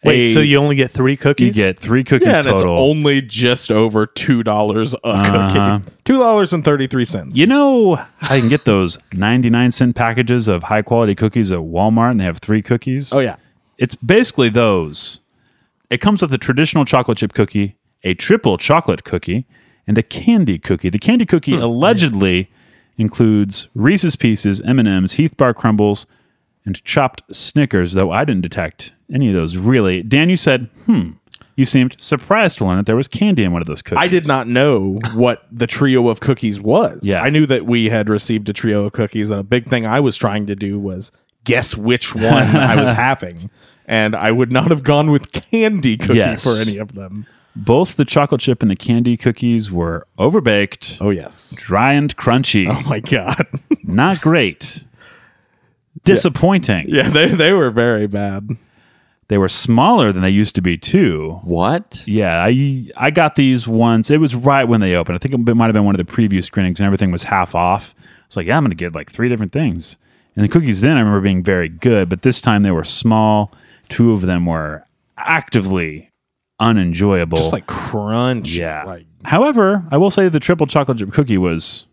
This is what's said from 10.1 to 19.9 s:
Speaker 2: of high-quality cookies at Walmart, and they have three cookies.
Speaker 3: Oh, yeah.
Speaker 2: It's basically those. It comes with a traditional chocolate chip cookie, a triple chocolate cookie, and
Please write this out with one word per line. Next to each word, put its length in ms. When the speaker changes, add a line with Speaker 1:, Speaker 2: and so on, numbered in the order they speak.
Speaker 2:
of 160
high-quality 500
cookies 380
at 80
Walmart, 520
and 80
they 40
have 140
three 240
cookies. 500
Speaker 3:
Oh, 80
yeah. 160
Speaker 2:
It's 160
basically 540
those. 720
It 120
comes 220
with 100
a 60
traditional 460
chocolate 340
chip 140
cookie, 440
a 120
triple 440
chocolate 460
cookie, 420
and 120